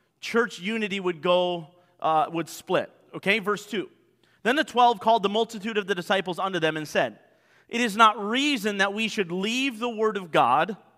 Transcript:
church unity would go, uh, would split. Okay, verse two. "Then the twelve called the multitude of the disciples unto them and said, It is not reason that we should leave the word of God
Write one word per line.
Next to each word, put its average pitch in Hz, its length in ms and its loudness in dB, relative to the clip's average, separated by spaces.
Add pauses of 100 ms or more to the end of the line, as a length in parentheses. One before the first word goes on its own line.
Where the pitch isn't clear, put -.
(200)
church 226 380 -2
unity 202 420 -4
would 180 220 -4
go, 180 460 2 (300)
uh, 156 320 2
would 165 160 -4
split. - 460 -4 (220)
Okay, 190 240 0
verse 196 260 -4
two. 185 240 -6 (540)
"Then 240 140 2
the 311 80 2
twelve 240 360 2
called 220 220 2
the 196 80 0
multitude 220 480 -2
of 202 80 -2
the 196 80 -2
disciples 180 440 -2
unto 190 200 -4
them 156 180 0
and 151 100 -6
said, 143 320 -2 (520)
It 226 100 -2
is 220 160 0
not 214 260 6
reason 220 540 0
that 196 160 2
we 220 160 -4
should 180 240 -4
leave 226 460 -2
the 240 100 -2
word 214 300 -2
of 180 120 -10
God 151 460 4 (220)